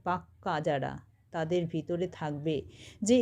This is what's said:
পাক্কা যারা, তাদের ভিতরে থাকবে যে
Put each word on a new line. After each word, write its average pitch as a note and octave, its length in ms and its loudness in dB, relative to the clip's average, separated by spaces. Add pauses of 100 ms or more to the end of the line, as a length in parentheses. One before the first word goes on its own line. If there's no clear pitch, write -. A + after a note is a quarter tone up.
পাক্কা F3+ 580 -4
যারা, C#3 320 0 (400)
তাদের E3+ 340 0
ভিতরে E3+ 460 -2
থাকবে D3+ 440 -2 (460)
যে A#3 200 6